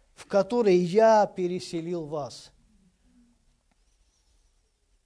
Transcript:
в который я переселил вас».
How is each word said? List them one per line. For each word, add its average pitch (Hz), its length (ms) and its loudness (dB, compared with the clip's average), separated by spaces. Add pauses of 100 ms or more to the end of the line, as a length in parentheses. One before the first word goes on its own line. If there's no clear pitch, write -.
(140)
в - 120 -20
который 196 500 2
я 208 500 4
переселил 175 800 -8
вас». 143 480 -12 (2500)